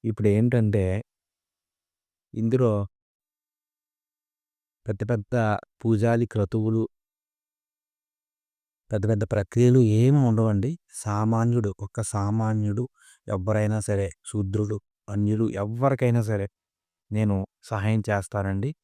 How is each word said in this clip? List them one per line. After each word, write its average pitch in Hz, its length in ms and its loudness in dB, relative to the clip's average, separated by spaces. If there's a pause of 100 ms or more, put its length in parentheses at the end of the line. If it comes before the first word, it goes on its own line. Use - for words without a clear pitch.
ఇప్పుడు 107 240 0
ఏంటంటే 107 560 2 (1500)
ఇందులో 113 380 2 (2250)
పెద్ద 104 180 -6
పెద్ద 110 300 -4 (440)
పూజాలి 113 480 2
క్రతువులు, 110 560 0 (2000)
పెద్ద 104 180 -2
పెద్ద 107 160 0
ప్రక్రియలు 123 560 4 (140)
ఏమి 131 320 4
ఉండవండి. 110 440 2 (260)
సామాన్యుడు, 110 840 0
ఒక్క 101 240 -10
సామాన్యుడు 104 840 -2 (420)
ఎవరైనా 107 540 -2
సరే, 98 280 -2 (160)
శూద్రుడు, 104 520 -4 (320)
అన్యులు 104 380 0 (100)
ఎవరికైనా 120 640 0
సరే 104 240 -2 (640)
నేను 104 260 0 (260)
సహాయం 107 380 -2
చేస్తానండి. 101 680 -2 (120)